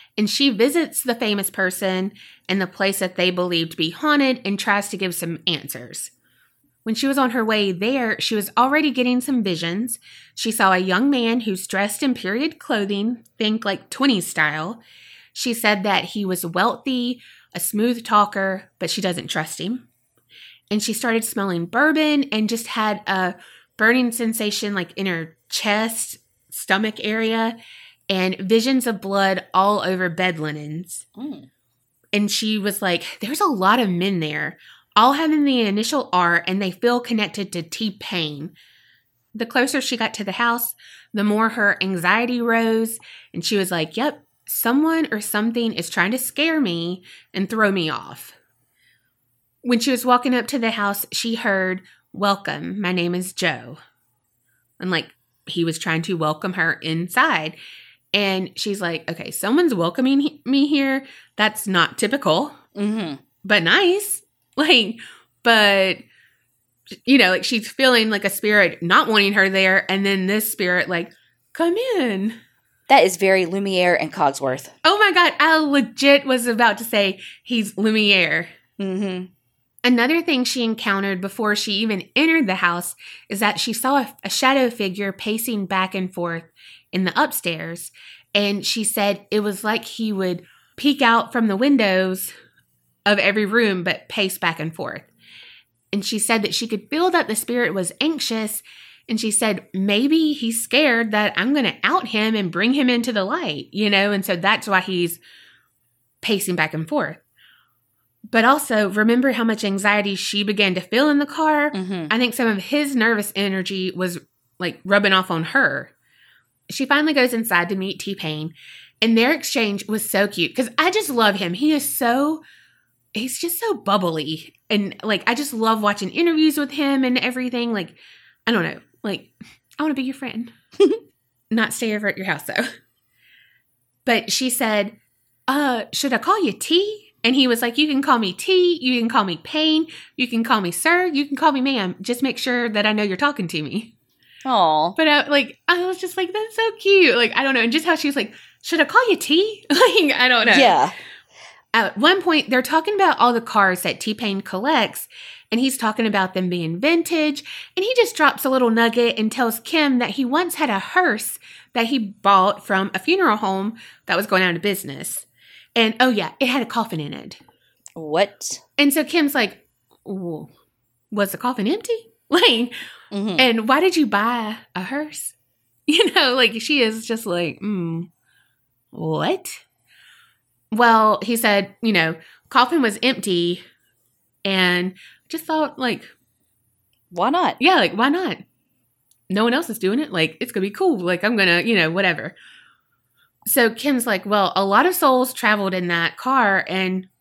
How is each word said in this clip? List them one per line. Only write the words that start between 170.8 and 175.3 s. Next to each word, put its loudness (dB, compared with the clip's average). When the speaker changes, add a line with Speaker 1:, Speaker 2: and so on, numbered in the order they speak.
Speaker 1:
was -2
the -10
coffin -2
empty?" -2
<laughs> -20
Like, 4
Speaker 2:
Mm-hmm. -4
Speaker 1:
and 4
why 4
did 2
you 4
buy -2
a -6
hearse? -8